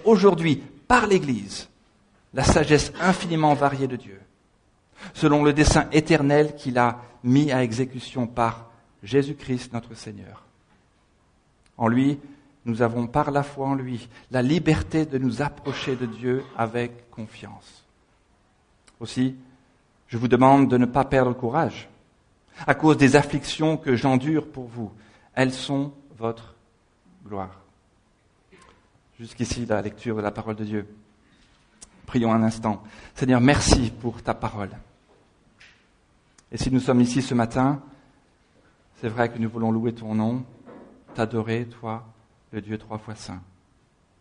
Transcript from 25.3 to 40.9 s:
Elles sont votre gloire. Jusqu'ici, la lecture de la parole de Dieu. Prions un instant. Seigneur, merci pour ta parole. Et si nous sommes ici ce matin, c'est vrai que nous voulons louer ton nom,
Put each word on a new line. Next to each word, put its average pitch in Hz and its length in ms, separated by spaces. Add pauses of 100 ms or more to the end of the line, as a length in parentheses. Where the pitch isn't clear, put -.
Elles 131 200
sont 139 400 (240)
votre 113 380 (720)
gloire. 98 360 (1600)
Jusqu'ici, 117 460
la 107 160
lecture 104 340
de 107 60
la 104 100
parole 110 240
de 110 80
Dieu. 104 240 (1160)
Prions 113 260
un 113 120
instant. 110 400 (320)
Seigneur, 127 260
merci 131 500
pour 117 320
ta 113 100
parole. 104 380 (1800)
Et 120 60
si 135 140
nous 131 80
sommes 123 220
ici 120 200
ce 131 120
matin, 127 480 (1200)
c'est 123 80
vrai 117 220
que 123 60
nous 113 120
voulons 113 220
louer 113 220
ton 110 220
nom, 117 300 (720)